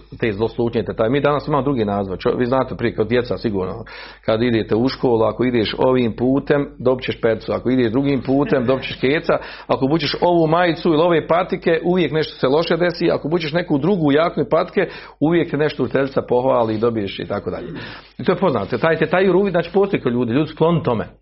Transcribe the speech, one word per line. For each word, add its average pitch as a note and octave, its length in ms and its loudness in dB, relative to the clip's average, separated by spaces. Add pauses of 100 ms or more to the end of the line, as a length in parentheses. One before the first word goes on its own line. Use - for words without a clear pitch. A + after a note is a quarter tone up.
(200)
te A#2 120 0
zlo G#2 160 0
slutnje, A#2 360 -2
te F#2 120 -6
taj, A2+ 140 0
mi C#3 120 0
danas C#3+ 260 0
imamo C#3+ 160 0
drugi B2+ 220 0
naziv, G2+ 280 -2
čo-, F2+ 240 -2
vi B2 80 0
znate B2+ 300 -2
prije, A2 200 -2
kao G#2+ 100 0
djeca A#2 320 -2
sigurno, F#2+ 360 -4 (520)
kad A2+ 160 2
idete A2+ 340 2
u A#2+ 120 2
školu, A#2+ 360 2
ako G#2+ 200 0
ideš A#2+ 340 0
ovim B2+ 380 2
putem, C#3 520 0 (120)
dobit B2+ 260 0
ćeš - 160 -6
pecicu, A2 300 0
ako G#2 180 -2
ideš B2 220 2
drugim C#3 300 0
putem, C3+ 440 0
dobit C3 200 0
ćeš - 100 -10
keca, D#3 380 0 (340)
ako C3 180 0
obučeš D3 360 0
ovu E3+ 260 4
majicu E3+ 420 2
ili D#3 120 4
ove E3+ 260 2
patike, F3 580 0
uvijek F3 260 2
nešto D3+ 240 -2
se - 120 0
loše E3 300 2
desi, E3+ 340 0
ako C#3+ 160 -2
obučeš D#3+ 260 -2
neku E3+ 240 0
drugu D#3+ 340 2
jaknu D#3+ 320 2
i - 60 -6
patike, F3 380 0 (320)
uvijek E3+ 340 2
nešto D3 300 -2
učiteljica C3 460 0
pohvali B2 440 2
i G#2+ 40 -2
dobiješ A2 420 -2
i - 60 -8
tako G2+ 260 -6
dalje. E2+ 160 -8 (520)
I - 40 -10
to F#3+ 80 2
je F3 60 0
poznato, A#2+ 400 0
taj, E3 200 2
taj, D#3 120 -2
taj F#3+ 200 2
uvid, F#3+ 220 2
znači, E3 220 -2
postoji G3 280 0
kod B2 120 0
ljudi, A#2+ 200 0
ljudi D3 180 0 (180)
skloni E3+ 140 2
tome. A2+ 240 -2 (140)